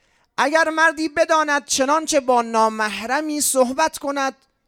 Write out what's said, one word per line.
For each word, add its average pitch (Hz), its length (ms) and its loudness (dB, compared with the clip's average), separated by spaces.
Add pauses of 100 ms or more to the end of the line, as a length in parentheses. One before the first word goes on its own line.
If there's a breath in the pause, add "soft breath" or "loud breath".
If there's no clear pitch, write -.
(360)
اگر 311 340 2
مردی 320 380 0
بداند 311 560 0
چنانچه 294 560 0
با 247 220 2
نامحرمی 226 1000 -2
صحبت 269 580 0
کند 277 380 -4 (320)